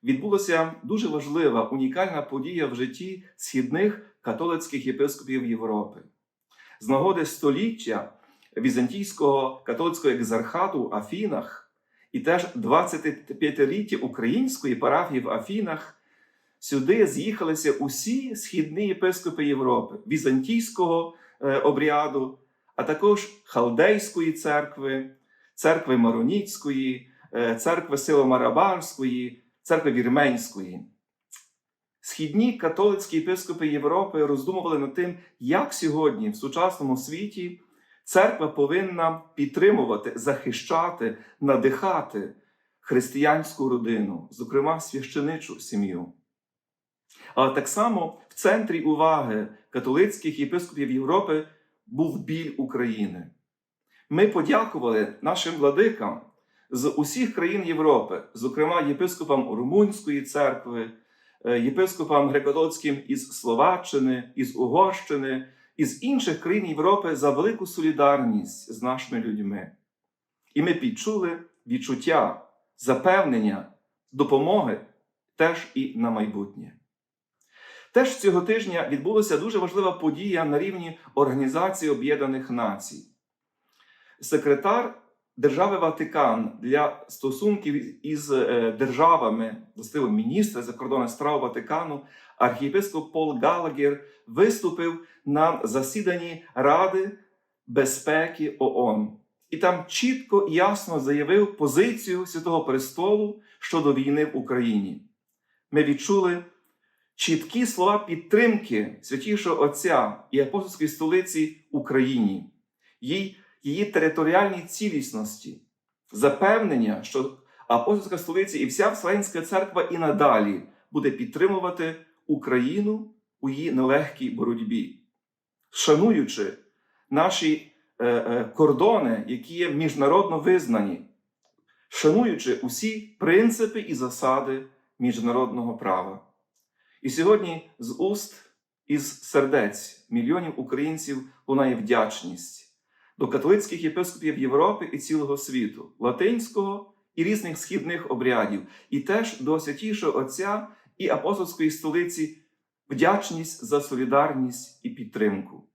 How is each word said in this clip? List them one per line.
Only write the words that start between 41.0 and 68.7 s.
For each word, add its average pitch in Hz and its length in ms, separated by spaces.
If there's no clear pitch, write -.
надихати 135 920
християнську 139 880
родину, 110 600
зокрема 139 480
священичу 147 800
сім'ю. 92 540
Але 135 200
так 139 120
само 208 640
в - 40
центрі 196 480
уваги 147 680
католицьких 156 720
єпископів 143 520
Європи 156 560
був 147 380
біль 156 340
України. 107 720
Ми 185 180
подякували 147 960
нашим 165 340
владикам 151 680
з 131 160
усіх 214 460
країн 185 300
Європи, 151 580
зокрема 151 480
єпископам 143 680
Румунської 143 720
церкви, 120 680
е, 120 140
єпископам 143 720
греко-католицьким 143 760
із - 320
Словаччини, 131 960
із 131 200
Угорщини, 135 920
із - 260
інших 247 360
країн 185 260
Європи 165 500
за 139 160
велику 190 340
солідарність 143 1080